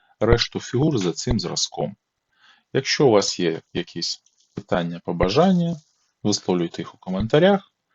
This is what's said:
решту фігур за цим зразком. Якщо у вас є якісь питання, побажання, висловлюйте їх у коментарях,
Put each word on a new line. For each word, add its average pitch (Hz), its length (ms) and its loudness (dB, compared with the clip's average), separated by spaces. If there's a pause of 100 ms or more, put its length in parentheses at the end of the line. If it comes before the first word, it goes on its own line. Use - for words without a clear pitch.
(200)
решту 113 400 0
фігур 139 380 0
за 90 140 -2
цим 113 280 -2
зразком. - 560 -6 (760)
Якщо 135 340 2
у 123 40 8
вас 101 300 4
є 82 200 0 (120)
якісь - 500 -8 (320)
питання, 85 500 -4
побажання, 160 720 2 (460)
висловлюйте 87 600 -2
їх - 120 -14
у - 40 -20
коментарях, 147 760 0 (220)